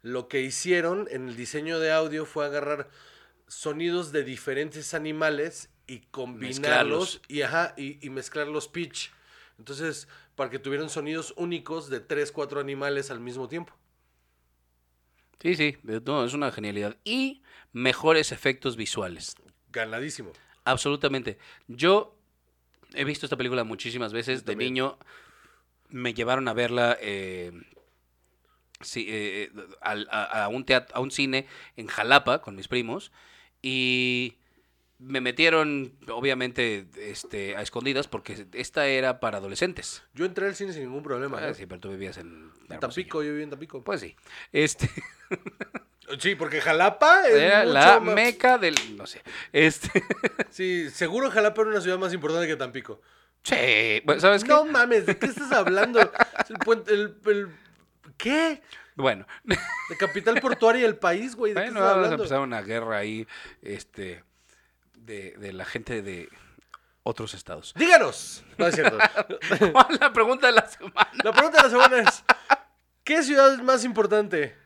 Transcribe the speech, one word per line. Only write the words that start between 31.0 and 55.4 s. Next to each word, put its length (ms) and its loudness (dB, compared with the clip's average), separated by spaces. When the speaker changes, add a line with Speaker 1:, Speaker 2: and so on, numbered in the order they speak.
Speaker 2:
cine 360 -4
en 100 -14
Jalapa 540 2
con 140 -18
mis 120 -16
primos 440 -6
y 760 -2
me 220 -6
metieron, 720 0
obviamente, 760 -4
este, 580 -10
a 60 -8
escondidas 460 -6
porque 460 -14
esta 340 -4
era 320 0
para 180 -4
adolescentes. 640 -8
Speaker 1:
Yo 120 -4
entré 200 -6
al 100 -6
cine 180 -10
sin 100 -10
ningún 200 -10
problema, 380 -6
Speaker 2:
Ah, 80 -6
Speaker 1:
¿eh? 60 -8
Speaker 2:
sí, 100 -16
pero 140 -16
tú 100 -12
vivías 280 -10
en 100 -18
Speaker 1:
En 460 -20
Speaker 2:
Hermosillo. 60 -14
Speaker 1:
Tampico, 440 -8
yo 80 -6
viví 120 -8
en 60 -12
Tampico. 340 -16
Speaker 2:
Pues 180 -6
sí. 140 -16
Este 440 0
<laughs> 40 -10
Speaker 1:
Sí, 160 0
porque 240 -4
Jalapa 680 6
es 80 8
Speaker 2:
era 280 8
Speaker 1:
mucho 100 4
Speaker 2:
la 260 12
Speaker 1:
más 160 2
Speaker 2:
meca 420 6
del, 180 0
no 100 -14
sé. 140 -18
Este 500 2
<laughs> 220 -4
Speaker 1:
Sí, 400 -4
seguro 420 -2
Jalapa 300 2
era 100 2
una 100 0
ciudad 160 -2
más 160 -2
importante 340 -2
que 80 -2
Tampico. 460 -10
Speaker 2:
Sí, 600 2
bueno, 160 2
¿sabes 240 6
qué? 60 -6
Speaker 1:
No 160 8
mames, 400 4
¿de 120 0
qué 100 -2
estás 260 -6